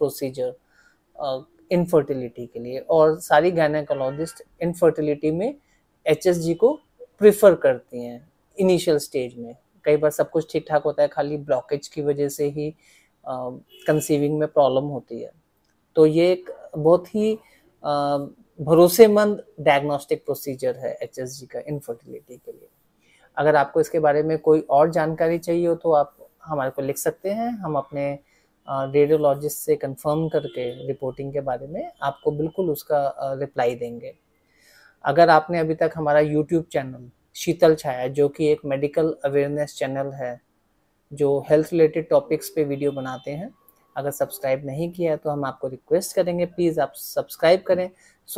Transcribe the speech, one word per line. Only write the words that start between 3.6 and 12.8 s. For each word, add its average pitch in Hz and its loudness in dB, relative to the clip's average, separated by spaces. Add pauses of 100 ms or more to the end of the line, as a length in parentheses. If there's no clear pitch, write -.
infertility 156 0
में 202 -2 (520)
एचएसजी 165 0
को 262 2 (380)
prefer 202 8
करती 127 -2
हैं 120 -16 (260)
initial 180 2
stage 123 -6
में। 117 -14 (280)
कई 151 4
बार 151 2
सब 147 -2
कुछ 160 -4
ठीक 156 -4
ठाक 151 0
होता 147 0
है, 143 2
खाली 147 -4
blockage 143 -4
की 151 -8
वजह 143 -2
से 143 -4
ही, 147 -8 (560)